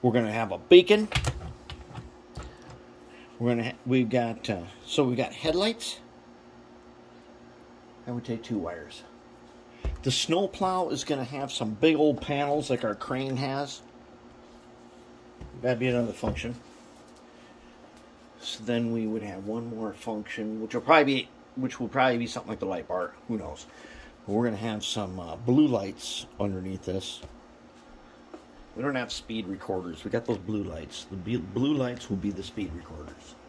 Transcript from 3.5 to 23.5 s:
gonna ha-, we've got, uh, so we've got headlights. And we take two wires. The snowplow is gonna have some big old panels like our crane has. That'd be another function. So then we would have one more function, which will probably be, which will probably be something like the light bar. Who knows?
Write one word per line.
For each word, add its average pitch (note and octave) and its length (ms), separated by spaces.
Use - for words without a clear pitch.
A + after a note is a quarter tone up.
gonna A#2 120
ha-, B2 220
we've B2 240
got, A#2 400
uh, F#2 140
so - 180
we've B2 140
got - 160
headlights. F#3 680
And B2 100
we A#2+ 60
take A2+ 220
two A2+ 140
wires. E2+ 460
The C3 80
snowplow F#3 800
is C3+ 140
gonna C3+ 200
have C3+ 280
some A2 200
big D#3+ 240
old D3 260
panels C#3+ 480
like B2 140
our G#2+ 120
crane C3 420
has. C#3 440
That'd B2 180
be B2+ 80
another A#2+ 260
function. A#2 420
So - 240
then A#2 280
we A2+ 140
would G#2+ 160
have G2 240
one A#2 300
more G#2+ 180
function, A2 680
which A2 120
will A#2+ 80
probably D#3 220
be, C3+ 260
which B2+ 240
will A#2+ 80
probably C3 300
be A#2+ 80
something - 240
like G#2+ 100
the - 60
light F2+ 220
bar. F2+ 260
Who A2+ 100
knows? D2+ 300